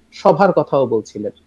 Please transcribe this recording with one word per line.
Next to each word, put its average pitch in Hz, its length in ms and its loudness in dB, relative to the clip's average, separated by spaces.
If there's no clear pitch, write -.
সভার 185 420 2
কথাও 143 340 0
বলছিলেন, 104 440 -6